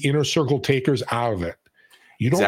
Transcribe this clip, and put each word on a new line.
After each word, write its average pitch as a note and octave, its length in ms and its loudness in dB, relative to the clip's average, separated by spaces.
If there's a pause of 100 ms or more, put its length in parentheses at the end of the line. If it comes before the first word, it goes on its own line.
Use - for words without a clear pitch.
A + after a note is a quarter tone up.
inner D3 180 2
circle C#3+ 360 0
takers C3 500 0
out A#2 240 -2
of F2+ 80 -4
it. E2+ 140 -8 (640)
You B2+ 100 0
don't F3 180 2